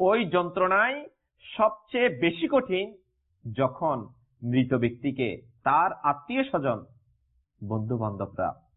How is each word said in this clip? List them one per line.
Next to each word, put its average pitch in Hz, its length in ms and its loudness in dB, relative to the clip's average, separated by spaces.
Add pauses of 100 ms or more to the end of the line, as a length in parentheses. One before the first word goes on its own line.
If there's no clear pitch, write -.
ওই 214 240 4
যন্ত্রণায় 185 840 0 (480)
সবচেয়ে 240 520 2
বেশি 165 420 0
কঠিন 220 460 0 (600)
যখন 131 500 0 (360)
মৃত 127 320 2
ব্যক্তিকে 120 680 -2 (240)
তার 156 280 2
আত্মীয় 240 520 -2
স্বজন, 135 400 -2 (840)
বন্ধু 110 300 -2
বান্ধবরা 95 560 -4 (220)